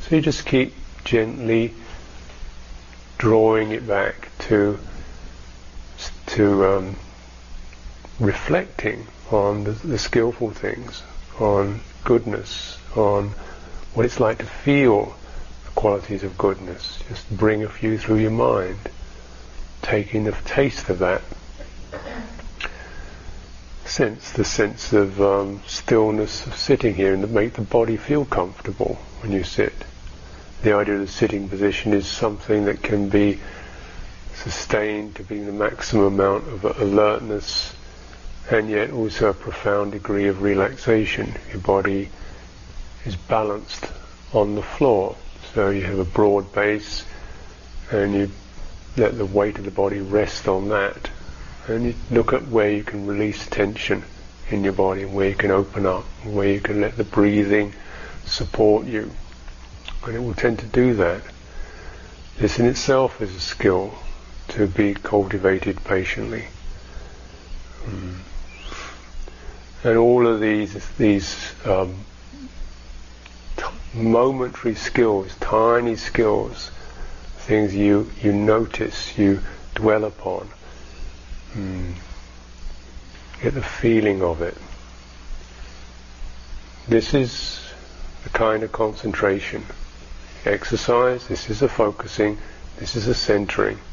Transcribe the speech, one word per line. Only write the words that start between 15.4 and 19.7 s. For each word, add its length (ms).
the 60
qualities 520
of 140
goodness. 680
Just 280
bring 280
a 60
few 280
through 200
your 140
mind, 460